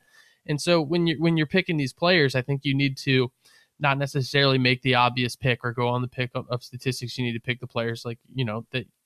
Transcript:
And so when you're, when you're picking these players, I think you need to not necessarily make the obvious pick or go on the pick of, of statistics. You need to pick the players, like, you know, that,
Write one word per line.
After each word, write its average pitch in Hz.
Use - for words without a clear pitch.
And 147
so 170
when 170
you're, 160
when 170
you're 156
picking 180
these 139
players, 165
I 127
think 139
you 139
need 135
to 131
not 143
necessarily 139
make 127
the 127
obvious 123
pick 123
or 120
go 120
on 123
the 123
pick 123
of, 123
of 123
statistics. 127
You 127
need 120
to 113
pick 123
the 123
players, 117
like, 117
you 131
know, 113
that, 123